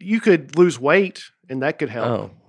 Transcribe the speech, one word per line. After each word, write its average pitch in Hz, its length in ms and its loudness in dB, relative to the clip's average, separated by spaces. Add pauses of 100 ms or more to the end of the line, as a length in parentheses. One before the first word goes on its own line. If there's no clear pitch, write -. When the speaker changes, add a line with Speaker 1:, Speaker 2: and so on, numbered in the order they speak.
Speaker 1:
you 214 200 -2
could 165 360 2
lose 170 220 4
weight 170 440 0 (260)
and 131 140 -6
that 156 160 -4
could 143 120 -4
help. 113 160 -6
Speaker 2:
Oh, 107 240 -4 (180)